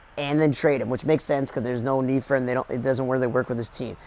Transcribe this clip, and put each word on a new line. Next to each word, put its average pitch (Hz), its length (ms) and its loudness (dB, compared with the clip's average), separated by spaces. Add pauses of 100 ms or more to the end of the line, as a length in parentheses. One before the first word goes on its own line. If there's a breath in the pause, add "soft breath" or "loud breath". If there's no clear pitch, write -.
(160)
and 147 240 0
then 156 120 4
trade 143 280 2
him, 110 80 -4
which 127 160 -2
makes 151 180 2
sense 139 280 -2
'cause 123 140 -4
there's 123 180 -2
no 135 180 0
need 131 240 0
for 139 100 0
him. 127 120 2
They 123 80 0
don't, 127 160 -2
it 120 120 -4
doesn't 131 240 0
really 127 200 0
work 123 240 0
with 120 80 -4
his 117 100 -6
team. 113 260 -10 (120 soft breath)